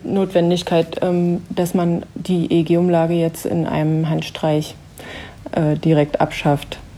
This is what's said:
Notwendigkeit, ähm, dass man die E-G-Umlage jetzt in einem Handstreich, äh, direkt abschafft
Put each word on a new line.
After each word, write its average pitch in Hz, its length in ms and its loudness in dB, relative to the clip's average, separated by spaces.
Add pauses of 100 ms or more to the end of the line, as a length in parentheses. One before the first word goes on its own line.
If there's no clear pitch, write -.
Notwendigkeit, 175 960 0
ähm, 175 480 0
dass 175 240 -2
man 170 300 0 (120)
die 170 360 -2
E-G-Umlage 170 640 2
jetzt 165 320 -2
in 170 220 0
einem 156 420 0
Handstreich, 156 680 -2 (760)
äh, 151 240 2
direkt 151 440 2
abschafft - 600 0 (180)